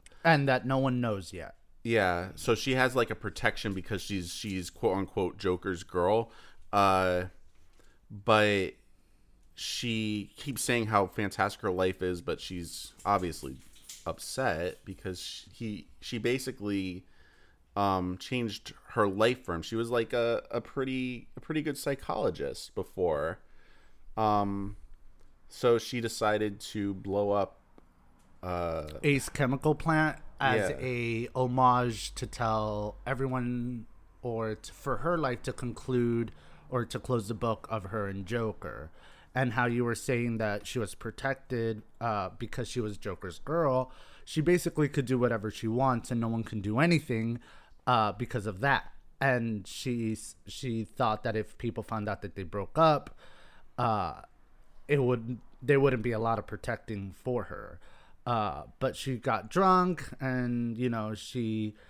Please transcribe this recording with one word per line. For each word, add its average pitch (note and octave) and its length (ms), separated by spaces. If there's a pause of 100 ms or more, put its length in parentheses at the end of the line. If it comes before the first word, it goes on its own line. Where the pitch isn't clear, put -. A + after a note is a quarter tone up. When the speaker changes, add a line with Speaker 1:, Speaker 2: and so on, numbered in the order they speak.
(240)
Speaker 1:
And D3 240
that B2+ 180
no C3+ 100
one C3 240
knows G#2 320
yet. E2+ 220 (300)
Speaker 2:
Yeah, F#2+ 500
so - 200
she B2+ 200
has, B2+ 200
like, A#2+ 160
a A2 40
protection G#2+ 580
because F#2+ 300
she's, F2+ 320
she's F#2 340
quote G2 300
unquote G2 400
Joker's F2+ 460
girl. G2+ 460 (400)
Uh, F#2 540 (880)
but G#2 600 (840)
she A2 840
keeps B2+ 260
saying A#2+ 240
how G#2 200
fantastic G2 560
her G#2 80
life F#2 320
is, F2+ 180
but E2 200
she's - 520 (140)
obviously E2+ 500 (500)
upset F2 800
because F#2+ 360
sh-, - 320
he, G#2+ 340 (140)
she - 180
basically, G2+ 840 (680)
um, F#2 440
changed - 560 (160)
her G#2+ 180
life A2 360
for F2 100
him. E2+ 80
She - 140
was, A#2 140
like, A#2 220
a, A#2 380
a A#2+ 100
pretty, B2+ 760
a - 40
pretty D#3 220
good D3+ 160
psychologist - 960
before. E2+ 640 (800)
Um, G2+ 600 (720)
so A#2 300
she A#2+ 220
decided G#2+ 600
to G2+ 340
blow G2 360
up, G2+ 300 (840)
uh, E2+ 440 (160)
Speaker 1:
Ace C#3+ 260
Chemical C#3 480
Plant D#3 420 (220)
as A2+ 300
Speaker 2:
Yeah. C3 100
Speaker 1:
a A#2 540
homage B2 840
to B2 100
tell G#2+ 680 (100)
everyone, B2 800 (360)
or A2 340
t-, - 180
for C3 240
her E3+ 200
life B2+ 240
to C3 100
conclude A#2+ 800 (380)
or A#2+ 140
to - 160
close A#2 280
the A2+ 60
book A2+ 360
of G#2+ 140
her G2+ 240
and G2 180
Joker. G2 640 (440)
And B2+ 180
how A#2+ 140
you A#2+ 180
were A#2 100
saying A#2+ 440
that G#2 280
she - 140
was G2+ 160
protected, A2+ 840 (180)
uh, G#2 380
because A#2 280
she - 140
was G#2 180
Joker's F#2 400
girl. C3+ 540 (320)
She - 160
basically D#3 480
could C#3 180
do B2+ 120
whatever A#2 320
she A2+ 180
wants B2 420
and A#2 100
no A#2 80
one A2+ 140
can A2 180
do G#2 200
anything, A#2+ 580 (480)
uh, A2 260
because G#2+ 340
of F#2+ 140
that. C3 320 (280)
And A#2 460
she A#2 460
s-, - 220 (120)
she A2+ 380
thought G#2+ 380
that A2+ 140
if G#2+ 220
people A#2 260
found G#2+ 240
out G2+ 140
that F#2+ 120
they G2 80
broke F#2 360
up, D#3 380 (600)
uh, G#2+ 460 (640)
it C#3+ 140
would, A#2+ 360 (240)
there C#3 180
wouldn't C3 220
be A#2+ 100
a A2 60
lot A2+ 200
of G#2 80
protecting G#2 760
for A#2+ 220
her. - 340 (480)
Uh, G#2 380 (160)
but C3 160
she C3 200
got A2 320
drunk F#3 560 (160)
and, A#2+ 560
you B2 140
know, A2 240
she A2 600 (160)